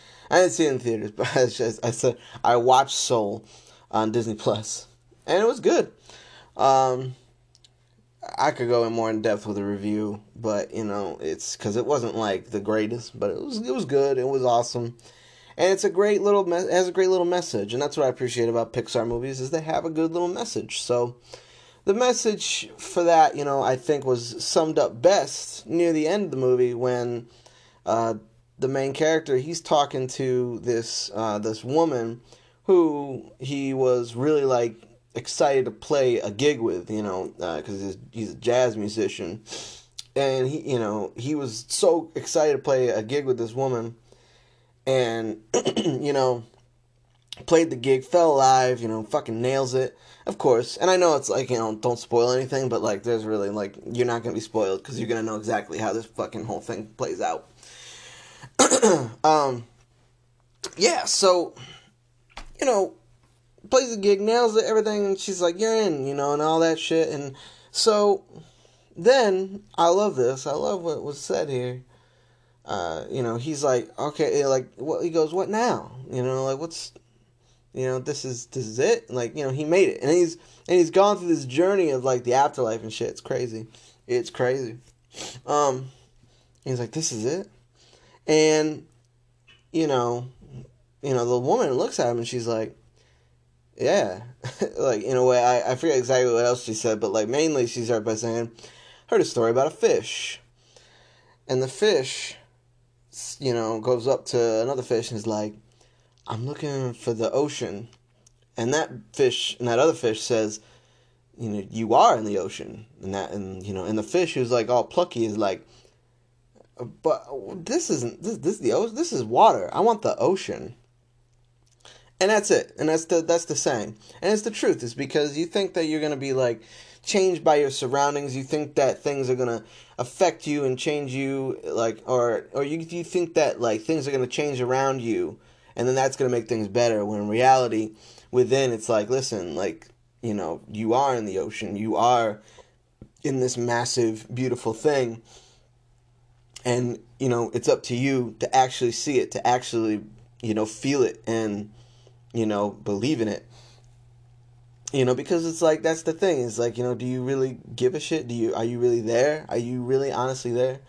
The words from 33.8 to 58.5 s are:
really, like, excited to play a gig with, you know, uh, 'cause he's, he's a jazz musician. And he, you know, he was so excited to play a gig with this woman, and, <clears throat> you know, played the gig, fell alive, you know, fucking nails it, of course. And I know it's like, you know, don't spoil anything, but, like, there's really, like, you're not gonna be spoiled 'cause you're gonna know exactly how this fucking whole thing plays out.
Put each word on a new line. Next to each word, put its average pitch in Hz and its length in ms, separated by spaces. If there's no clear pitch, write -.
really, 143 300
like, 120 360
excited 135 500
to 117 60
play 127 460
a 104 140
gig 131 280
with, 90 300
you 107 140
know, 92 360
uh, 85 220
'cause 98 200
he's, 95 160
he's 110 200
a - 40
jazz 120 400
musician. 104 680
And 131 320
he, 143 240
you 123 80
know, 107 360
he 139 200
was 120 320
so 165 480
excited 151 380
to 135 60
play 127 300
a 110 140
gig 135 220
with 127 120
this 113 160
woman, 120 420
and, 117 540
<clears throat> - 220
you 147 380
know, 127 300
played 165 240
the 151 60
gig, 131 280
fell 170 280
alive, 131 500
you 117 60
know, 110 160
fucking 117 380
nails 131 340
it, 131 220
of - 120
course. 127 400
And 175 120
I 185 80
know 175 180
it's 135 140
like, 123 200
you 123 80
know, 110 180
don't 117 240
spoil 120 320
anything, 131 380
but, 117 120
like, 104 220
there's 113 200
really, 104 260
like, 101 260
you're 123 220
not 117 160
gonna 117 120
be 107 40
spoiled 98 440
'cause 127 140
you're 110 100
gonna 113 160
know 110 120
exactly 104 420
how 107 160
this 113 120
fucking - 400
whole - 160
thing 107 260
plays 95 240
out. 82 280